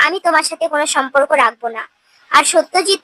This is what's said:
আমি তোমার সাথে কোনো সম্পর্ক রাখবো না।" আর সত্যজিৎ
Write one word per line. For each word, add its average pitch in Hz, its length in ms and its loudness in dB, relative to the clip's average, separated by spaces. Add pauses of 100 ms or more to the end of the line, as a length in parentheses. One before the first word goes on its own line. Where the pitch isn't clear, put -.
আমি 349 200 -2
তোমার 311 240 2
সাথে 320 220 -4
কোনো 294 140 0
সম্পর্ক 277 440 0 (120)
রাখবো 226 240 -2 (100)
না।" 226 60 -12 (480)
আর 294 120 4 (100)
সত্যজিৎ 349 520 0